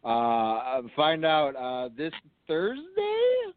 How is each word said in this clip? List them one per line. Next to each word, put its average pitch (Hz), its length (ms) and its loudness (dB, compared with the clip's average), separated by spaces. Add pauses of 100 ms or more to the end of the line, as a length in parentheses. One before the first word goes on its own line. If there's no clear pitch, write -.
Uh, 117 760 0 (120)
find 160 300 2
out, 151 320 4
uh, 127 400 -4
this 160 160 -6 (340)
Thursday? 403 1080 0